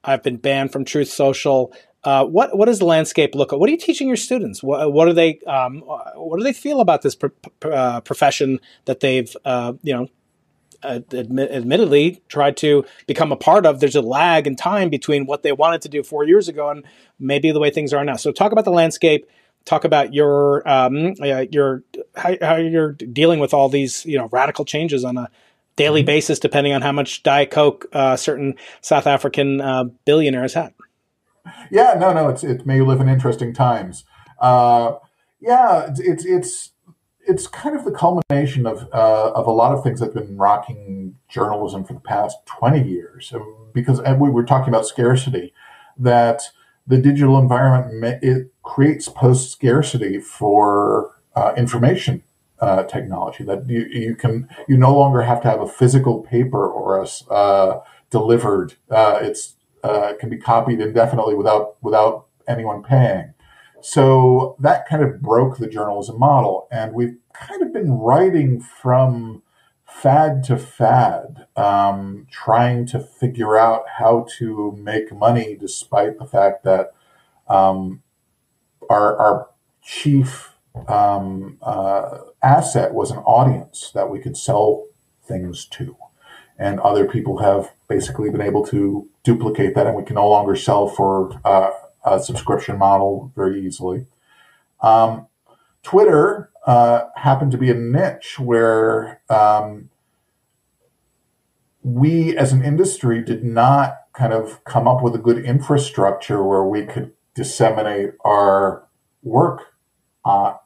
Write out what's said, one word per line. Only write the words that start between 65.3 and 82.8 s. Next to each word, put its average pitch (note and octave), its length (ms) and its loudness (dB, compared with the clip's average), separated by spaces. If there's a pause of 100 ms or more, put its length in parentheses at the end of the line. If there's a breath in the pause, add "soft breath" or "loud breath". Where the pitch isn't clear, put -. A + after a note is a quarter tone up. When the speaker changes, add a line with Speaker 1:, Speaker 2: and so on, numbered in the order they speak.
Speaker 2:
the A2+ 100 -8
journalism G#2 500 -8
model, A#2+ 540 2
and A2 220 -8
we've A#2+ 240 -4 (160)
kind G4 280 -10
of C#4+ 100 -6
been F3+ 200 -4
writing C3 680 2
from B2 840 -2 (420)
fad C#3 580 0
to B2 140 -2
fad, - 1000 -2
um, G2 760 -2
trying A#2+ 580 0
to A#2+ 120 -6
figure A2+ 560 -4
out A2+ 280 4 (140)
how A#2 280 2 (140)
to G#2+ 380 -6
make G#2+ 380 -8
money, A2 400 0
despite G2 640 -4
the - 80 -16
fact G2 400 0
that, F#2+ 280 0 (540)
um, F#2+ 540 0 (880)
our, G#2 280 2
our - 320 0 (320)
chief, - 760 -2 (320)
um, G2 760 -2
uh, G2 560 -4 (240)
asset C3+ 520 2